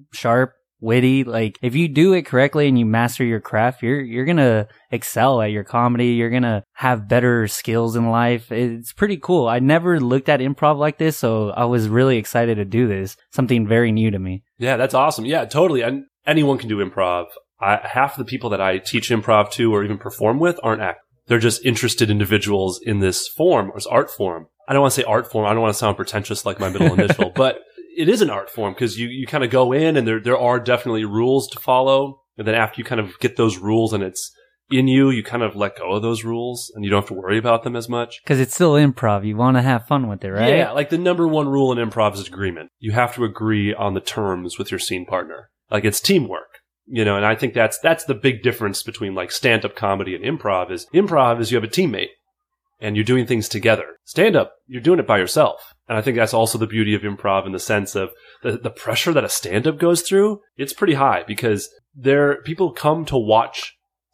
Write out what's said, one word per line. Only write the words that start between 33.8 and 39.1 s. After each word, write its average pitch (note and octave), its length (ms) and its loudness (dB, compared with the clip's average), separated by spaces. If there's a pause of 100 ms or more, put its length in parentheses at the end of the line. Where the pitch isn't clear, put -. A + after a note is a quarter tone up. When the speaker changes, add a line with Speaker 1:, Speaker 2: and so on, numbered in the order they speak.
Speaker 2:
and G2+ 100 -2
it's - 300 -10 (380)
in C3 180 2
you, C3+ 220 4
you A#2 120 -2
kind A#2+ 200 -6
of G#2+ 120 -4
let G2+ 220 -4
go F2+ 160 -6
of G#2 100 -2
those A2+ 220 -4
rules A#2 500 -8
and G#2 100 -10
you G2 60 -4
don't G2+ 120 4
have - 60 -14
to F#2+ 60 -10
worry F#2+ 240 -2
about A#2 240 2
them A#2+ 140 -6
as A#2 120 -8
much. A#2+ 380 -6
Speaker 1:
'Cause C3+ 140 2
it's B2 140 -2
still E3+ 180 4
improv. B2 520 2